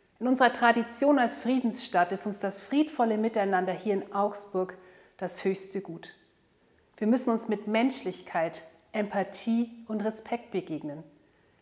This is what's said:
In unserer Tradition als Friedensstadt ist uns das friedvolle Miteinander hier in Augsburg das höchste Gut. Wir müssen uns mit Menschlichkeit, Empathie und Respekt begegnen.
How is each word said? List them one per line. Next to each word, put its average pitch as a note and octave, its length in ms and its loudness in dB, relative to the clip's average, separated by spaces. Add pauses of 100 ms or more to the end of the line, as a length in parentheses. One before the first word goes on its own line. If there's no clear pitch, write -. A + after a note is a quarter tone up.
(180)
In A3+ 80 -2
unserer B3+ 260 6
Tradition A#3+ 680 4
als A#3 180 2
Friedensstadt A3+ 720 0
ist F#3+ 160 -4
uns G3+ 120 -6
das G3 240 -4
friedvolle B3+ 560 2
Miteinander G3 560 0
hier G#3 180 -2
in G3 220 -4
Augsburg G3+ 640 -2 (400)
das - 260 -6
höchste F#3+ 380 -2
Gut. - 320 -14 (840)
Wir G#3+ 100 0
müssen B3 240 4
uns A3+ 180 0
mit G#3 180 -2
Menschlichkeit, G3+ 960 -2 (300)
Empathie G#3+ 960 -2
und A3 140 -4
Respekt A3 500 -6
begegnen. D#3 540 -6 (580)